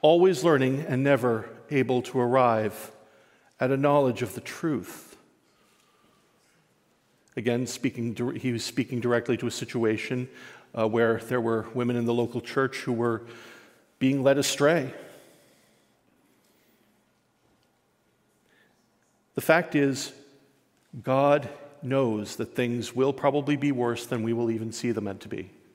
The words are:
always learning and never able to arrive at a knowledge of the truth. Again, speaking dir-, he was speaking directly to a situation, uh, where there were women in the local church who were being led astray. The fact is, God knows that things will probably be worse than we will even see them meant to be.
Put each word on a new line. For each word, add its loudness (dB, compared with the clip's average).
always 6
learning 4
and 0
never 2
able 2
to -4
arrive 2
at 0
a 2
knowledge 2
of -8
the -10
truth. -8
Again, -2
speaking -4
dir-, -4
he -4
was -4
speaking -4
directly 0
to -4
a -4
situation, -2
uh, 0
where 2
there -2
were -2
women 0
in -2
the 0
local -2
church -2
who -4
were 0
being 2
led 6
astray. 2
The -4
fact 2
is, 0
God 4
knows 0
that -8
things -2
will 2
probably 0
be 0
worse -2
than -4
we 0
will 0
even -4
see -2
them -2
meant -8
to -16
be. -10